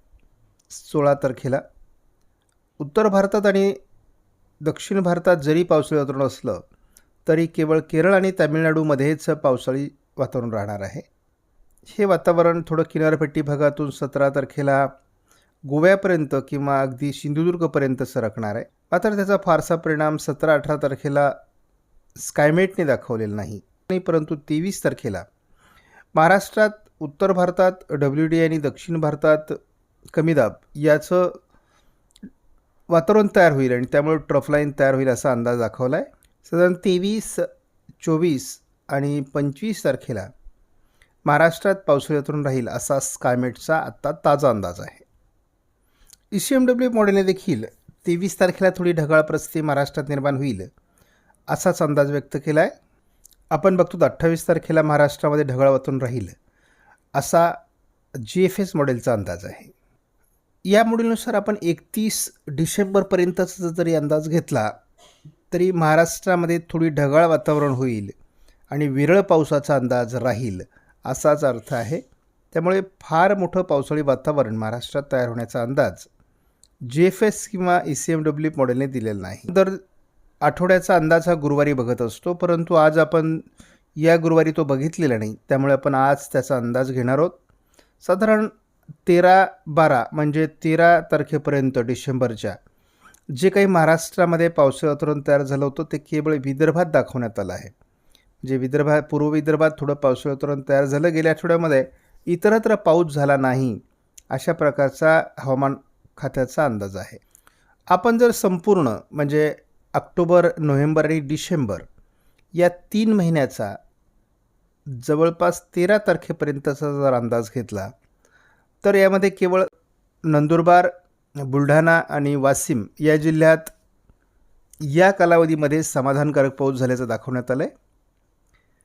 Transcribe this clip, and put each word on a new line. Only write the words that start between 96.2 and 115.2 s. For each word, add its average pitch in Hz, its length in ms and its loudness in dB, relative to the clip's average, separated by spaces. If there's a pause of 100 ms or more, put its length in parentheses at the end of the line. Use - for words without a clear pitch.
विदर्भात 156 420 0
दाखवण्यात 123 520 -2
आलं 92 140 -6
आहे. - 180 -14 (720)
जे 131 140 -4
विदर्भात, 143 460 0
पूर्व 147 260 -2
विदर्भात 151 500 2
थोडं 143 160 -2
पावसाळी 139 400 -2
वातावरण 139 340 -6
तयार 139 160 4
झालं 147 280 0
गेल्या 160 200 2
आठवड्यामध्ये, 160 520 2 (420)
इतरत्र 214 500 2
पाऊस 165 380 2
झाला 143 220 2
नाही 131 420 0 (520)
अशा 131 220 -4
प्रकारचा 156 680 2 (160)
हवामान 135 360 -2 (440)
खात्याचा 135 460 -4
अंदाज 101 320 -4
आहे. 90 200 -14 (720)
आपण 233 300 2
जर 233 140 4
संपूर्ण 180 640 0 (160)
म्हणजे 147 440 0 (400)
ऑक्टोबर, 170 540 2 (100)
नोव्हेंबर 151 460 2
आणि 156 160 -2
डिसेंबर 139 600 -4 (720)
या 175 140 4 (240)
तीन 220 200 2
महिन्याचा 151 640 0 (1120)
जवळपास 160 720 0 (160)